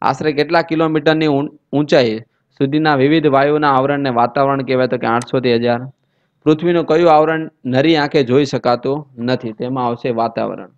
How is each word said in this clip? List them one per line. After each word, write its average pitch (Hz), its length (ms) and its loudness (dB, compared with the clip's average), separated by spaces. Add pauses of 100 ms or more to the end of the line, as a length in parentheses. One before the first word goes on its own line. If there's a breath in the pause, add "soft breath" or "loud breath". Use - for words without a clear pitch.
આશરે 143 300 -2
કેટલા 151 300 0
કિલોમીટરની 160 640 0
ઊં-, 143 320 -2 (140)
ઊંચાઈ 135 480 2 (400)
સુધીના 147 360 0
વિવિધ 151 300 2
વાયુના 147 440 2
આવરણને 135 400 0
વાતાવરણ 135 520 0
કહેવાય? 127 240 0
તો 120 120 -2
કે 120 80 -6
આઠસો 120 340 -2
થી 123 140 0
હજાર. 120 260 0 (640)
પૃથ્વીનું 160 400 0
કયું 165 260 4
આવરણ 156 380 2 (140)
નરી 139 320 2
આંખે 143 260 0
જોઈ 127 220 2
શકાતું 131 640 -2 (100)
નથી? 123 340 -4
તેમાં 123 340 -6
આવશે 120 240 -4
વાતાવરણ. 110 680 -6